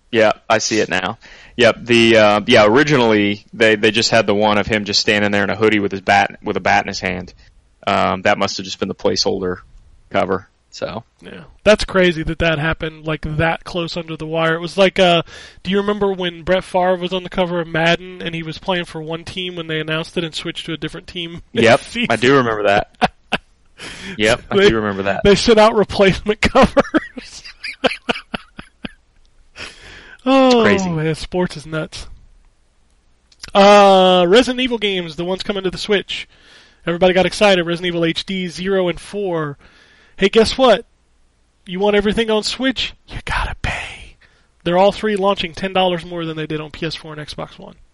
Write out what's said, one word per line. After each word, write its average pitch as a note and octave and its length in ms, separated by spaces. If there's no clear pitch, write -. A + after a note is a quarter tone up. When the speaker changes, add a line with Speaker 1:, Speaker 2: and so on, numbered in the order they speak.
Speaker 1:
Yeah, G#2+ 220
I A2 80
see A2 240
it - 80
now. F#2 300
Yep. A#2 280
The, A#2 340
uh, G#2 280
yeah, A2+ 200
originally A2 880
they, A2 240
they G#2+ 140
just A2 200
had A2 160
the G#2 80
one G#2 220
of G2 100
him G#2 160
just G2+ 160
standing G#2 320
there G2+ 140
in F#2+ 40
a F#2 60
hoodie G#2+ 240
with G2+ 140
his F#2+ 80
bat, G2 420
with G2 140
a - 20
bat G2+ 240
in - 60
his G2 100
hand. F#2 340
Um, F#2 360
that G#2 140
must G2 200
have F#2+ 80
just F#2+ 120
been G2 120
the F#2 40
placeholder F#2+ 680
cover. F#2 400
So. F2+ 300
Speaker 2:
Yeah. D#3+ 220
That's G#3 200
crazy F3+ 380
that D#3+ 160
that E3 180
happened, D#3 480
like, D#3 180
that D#3+ 420
close E3+ 320
under D#3+ 180
the D#3 100
wire. D#3+ 300
It E3+ 60
was F3 160
like, F#3+ 220
uh, F3 220
do F3 80
you G3+ 60
remember G3+ 360
when F3 300
Brett F3+ 200
Favre F#3 320
was F3+ 180
on F3+ 100
the F3 60
cover F3 300
of E3 80
Madden F3 540
and E3+ 120
he E3 80
was D#3+ 160
playing F3 280
for D#3+ 160
one E3 240
team F3+ 320
when D#3+ 100
they D#3 140
announced D#3+ 360
it E3+ 60
and D#3 100
switched - 340
to E3 60
a D#3 40
different D#3 300
team E3+ 400
<laughs> - 40
Speaker 1:
Yep, C#3 300
Speaker 2:
mid-season? - 280
Speaker 1:
I A#2 60
do B2+ 220
remember A2 260
that. G2+ 500
Speaker 2:
<laughs> - 380
Speaker 1:
Yep, A2 360
I G3+ 60
Speaker 2:
They, G3 120
Speaker 1:
do A2+ 60
remember G#2 280
that. G2 200
Speaker 2:
they G3+ 100
sent A3 240
out G#3+ 180
replacement G3+ 680
<laughs> - 0
covers. - 1000
Oh, B3+ 400
Speaker 1:
Crazy. F#3+ 260
Speaker 2:
man, D#3 260
sports - 420
is C#3+ 80
nuts. D#3 420
Uh, G3 720
Resident B3 340
Evil A#3+ 160
games, F3+ 380
the E3+ 100
ones F#3 160
coming G3 220
to F3+ 80
the F3 80
Switch. - 500
Everybody F3 280
got F#3 120
excited. F#3 400
Resident E3+ 220
Evil E3+ 180
H - 200
D F#3 220
zero F3+ 400
and D#3+ 120
four. E3+ 580
Hey, F#3+ 120
guess A3 300
what? A#3+ 260
You F3+ 140
want G#3 160
everything G#3+ 340
on G#3+ 140
Switch? - 500
You - 180
gotta - 380
pay. - 520
They're F3 140
all G3 140
three G#3+ 240
launching F#3+ 380
ten F#3+ 200
dollars F3+ 320
more F3 180
than D#3+ 140
they D#3 80
did D#3 160
on D3+ 80
P - 160
S D#3 80
four D#3 200
and D3+ 140
Xbox - 300
One. - 180